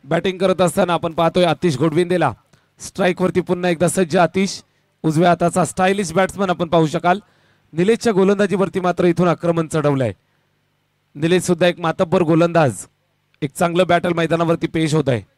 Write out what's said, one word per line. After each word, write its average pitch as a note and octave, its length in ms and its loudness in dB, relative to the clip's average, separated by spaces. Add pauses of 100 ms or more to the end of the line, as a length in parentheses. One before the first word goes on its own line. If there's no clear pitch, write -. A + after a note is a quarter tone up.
Batting F3 340 -4
करत F#3 240 0
असताना F3 320 0
आपण E3 180 -4
पाहतोय E3 320 0
आतिश D#3+ 340 0
गोडविंदेला. E3 560 0 (460)
स्ट्राईकवरती F3+ 640 -2
पुन्हा F3 300 -2
एकदा E3 160 0
सज्ज F3 300 0
आतिश, F#3 460 0 (400)
उजव्या D#3+ 260 2
हाताचा E3+ 360 0
stylish F#3+ 460 -2
batsman F#3 380 -2
आपण F3 180 -2
पाहू D#3+ 200 2
शकाल. F3 320 0 (540)
निलेशच्या G#3 400 0
गोलंदाजीवरती G3 680 0
मात्र F3+ 260 0
इथून F3 220 2
आक्रमण E3 400 0
चढवलंय. C#3 460 0 (1000)
निलेश E3+ 280 0
सुद्धा F3 240 0
एक F3 120 -2
मातब्बर F3 420 0
गोलंदाज, E3 640 2 (560)
एक D3 140 -6
चांगलं F3 320 0
battle F3 260 0
मैदानावरती E3 540 0
पेश D#3+ 260 -2
होत D#3 140 0
आहे. A#2+ 140 0 (160)